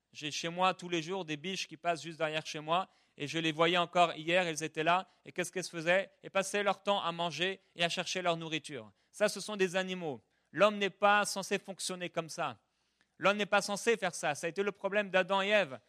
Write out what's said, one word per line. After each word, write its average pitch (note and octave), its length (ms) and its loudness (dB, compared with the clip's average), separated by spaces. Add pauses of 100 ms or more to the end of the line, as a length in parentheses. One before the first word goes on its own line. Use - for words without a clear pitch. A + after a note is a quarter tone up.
(120)
J'ai D3 180 -8
chez E3+ 180 -4
moi F3+ 260 2
tous F3+ 140 -12
les E3+ 140 0
jours F#3 220 -6
des D#3 120 -4
biches E3+ 320 -6
qui D#3 80 -14
passent E3 260 -2
juste D#3 160 -12
derrière D#3 280 -2
chez D#3 140 -8
moi E3 280 0 (280)
et C#3+ 100 -6
je C3+ 120 -4
les D#3+ 140 2
voyais E3 260 4
encore F3 360 4
hier, E3+ 320 2
elles D#3 160 -4
étaient D#3 220 -4
là. F3 240 2 (160)
Et D3 80 -16
qu'est-ce F3+ 200 -4
qu'elles F3+ 120 -4
faisaient ? F3 460 0 (120)
Elles D#3+ 80 -16
passaient G3 320 0
leur G3 200 0
temps G3+ 200 0
à E3+ 100 -2
manger E3+ 480 -2 (140)
et E3+ 100 0
à E3+ 40 2
chercher F3+ 340 -4
leur E3+ 140 2
nourriture. D3+ 540 -8 (220)
Ça, G#3 160 2
ce G3+ 120 -6
sont G#3+ 160 -8
des F#3+ 200 0
animaux. F3+ 460 -4 (300)
L'homme G#3 260 4
n'est G3 120 0
pas G3+ 340 4
censé G3 340 -2
fonctionner F3+ 500 -8
comme E3 200 -6
ça. D3+ 300 -6 (600)
L'homme F#3+ 180 4
n'est G#3 100 -2
pas G3+ 160 4
censé G#3 340 0
faire F#3 180 -4
ça. D3+ 200 -2
Ça E3+ 120 -6
a E3 40 -2
été F#3+ 120 -2
le G3+ 100 -2
problème G3 380 -2
d'Adam F#3 320 2
et G3 60 -2
Ève. F3 300 2 (100)